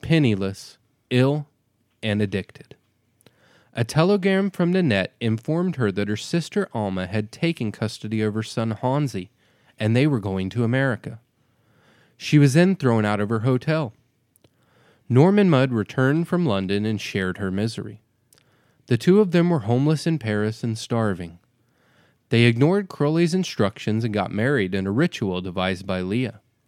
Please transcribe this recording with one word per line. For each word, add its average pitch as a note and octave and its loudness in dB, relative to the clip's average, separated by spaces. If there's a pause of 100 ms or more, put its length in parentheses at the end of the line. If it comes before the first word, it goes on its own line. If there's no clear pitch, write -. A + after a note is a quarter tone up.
penniless, G#2 0 (320)
ill, C#3 2 (540)
and G#2 -2
addicted. G2 -6 (1000)
A A#2 -2
telegram F#3+ 2
from F3 0
Nanette C3 0
informed D3+ -2
her A2+ 0
that G2+ -4
her G#2 -4
sister F3+ -4
Alma F#2+ -4
had G#2+ -4
taken E3 -4
custody G#2+ -6
of G#2+ -2
her A2 -4
son A2+ -4
Hansi, B2+ -4 (500)
and A2 2
they C#3 4
were C3+ 0
going F#2+ -4
to A#2 -2
America. A#2+ -2 (1000)
She - 4
was C#3 6
then F3+ 6
thrown A2+ 2
out G#2 0
of G#2 -2
her A2+ -2
hotel. C3 -2 (1120)
Norm E3 6
and F#3+ 6
Mudd C3 4
returned C3+ 0
from F3 0
London G2+ 0
and G#2+ -2
shared F#2 -4
her G2 -4
misery. G#2+ -6 (840)
The A#2 2
two F#3 4
of G3 2
them F3 2
were E3 2
homeless C3+ 0
in E3 0
Paris A2 -2
and A2+ -4
starving. F#2 -4 (880)
They A#2 6
ignored D3 2
Crowley's D#3+ 0
instructions A#2 -2
and A2 -4
got F#2 -2
married G#2+ 0
in F#2+ -4
a G2 -2
ritual G#2 -2
devised F#2 -4
by F#2 -4
Leah. G#2 -6 (260)